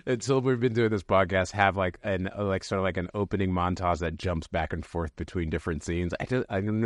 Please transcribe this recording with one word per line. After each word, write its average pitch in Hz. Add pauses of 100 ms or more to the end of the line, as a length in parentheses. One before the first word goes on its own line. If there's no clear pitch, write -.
until 127
we've 127
been 117
doing 113
this 104
podcast, 95
have, 98
like, 92
an, 95
like, 98
sort 98
of, 95
like, 90
an 90
opening 98
montage 87
that 80
jumps 82
back 80
and 82
forth 82
between 85
different 80
scenes. 87
I -
just, 127
I, 101 (280)